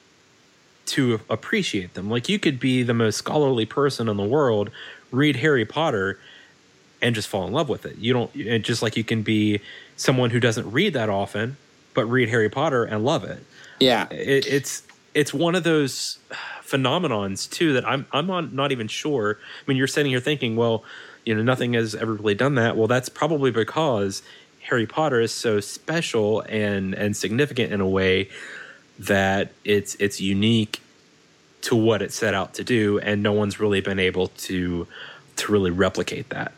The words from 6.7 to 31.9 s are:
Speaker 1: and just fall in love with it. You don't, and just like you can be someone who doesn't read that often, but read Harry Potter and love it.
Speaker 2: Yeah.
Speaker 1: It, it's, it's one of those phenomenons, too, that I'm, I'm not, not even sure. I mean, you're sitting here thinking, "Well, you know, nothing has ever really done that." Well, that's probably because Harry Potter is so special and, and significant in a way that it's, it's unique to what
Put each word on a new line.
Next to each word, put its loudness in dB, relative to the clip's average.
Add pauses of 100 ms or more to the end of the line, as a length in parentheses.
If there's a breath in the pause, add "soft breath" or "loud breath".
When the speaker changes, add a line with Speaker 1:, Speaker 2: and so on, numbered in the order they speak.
Speaker 1:
and 2
just -4
fall -2
in -4
love 0
with -4
it. -12
You 0
don't, -2
and -2
just -2
like -2
you 0
can -2
be 2 (380 loud breath)
someone 2
who 0
doesn't 0
read 2
that -2
often, -2 (360)
but 0
read 2
Harry 2
Potter 0
and -2
love 0
it. -12 (360 loud breath)
Speaker 2:
Yeah. 4
Speaker 1:
It, 0
it's, -2 (300)
it's 0
one 2
of 0
those 0 (440 loud breath)
phenomenons, -2
too, 2
that 0
I'm, -2
I'm 0
not, -4
not 0
even -4
sure. -2
I -18
mean, 2
you're 2
sitting 0
here 0
thinking, -2
"Well, 2 (420 loud breath)
you 0
know, 0
nothing 0
has 0
ever -2
really 0
done 2
that." 2
Well, 4
that's 2
probably 0
because 0 (400 loud breath)
Harry 0
Potter 2
is 2
so 0
special 0
and, -2
and -2
significant -2
in -2
a 2
way 2 (720 loud breath)
that 2 (100)
it's, 0
it's -2
unique 0 (800)
to 0
what 4